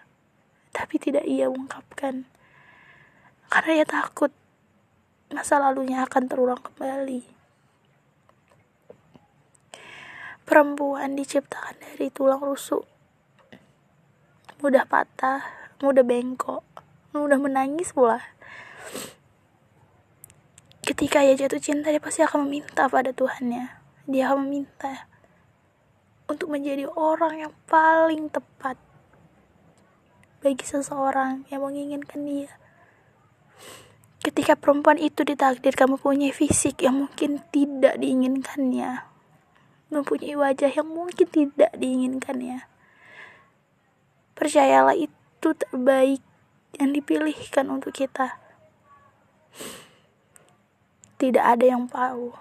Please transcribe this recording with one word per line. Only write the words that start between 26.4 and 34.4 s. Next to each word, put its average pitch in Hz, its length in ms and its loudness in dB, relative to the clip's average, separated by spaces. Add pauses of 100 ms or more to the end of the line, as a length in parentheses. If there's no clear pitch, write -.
menjadi 277 400 -4
orang 311 560 0
yang 302 60 -14 (180)
paling 320 560 4
tepat - 480 -8 (1700)
bagi 277 240 0
seseorang 269 880 -2
yang 277 80 -6
menginginkan 285 640 -8
dia. 285 240 -6 (1800)
Ketika 294 320 2